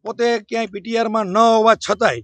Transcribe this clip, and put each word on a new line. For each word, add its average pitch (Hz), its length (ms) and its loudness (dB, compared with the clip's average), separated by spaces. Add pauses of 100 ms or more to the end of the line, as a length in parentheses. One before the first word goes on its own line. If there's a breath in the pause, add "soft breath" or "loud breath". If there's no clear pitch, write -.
પોતે 233 360 -2
ક્યાંય 226 280 -6
પી 202 140 -12
ટી 226 160 -8
આરમાં 220 300 -2
ન 180 100 -4
હોવા 226 380 4
છતાંય 196 500 -2